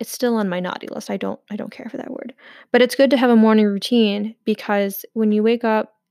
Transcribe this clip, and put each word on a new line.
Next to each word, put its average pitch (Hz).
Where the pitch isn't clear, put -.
it's -
still 240
on 208
my 180
naughty -
list. -
I 202
don't, 196
I 208
don't -
care -
for -
that -
word. -
But 247
it's 247
good 269
to 277
have 247
a 233
morning 220
routine 208
because 202
when 220
you 214
wake 233
up 220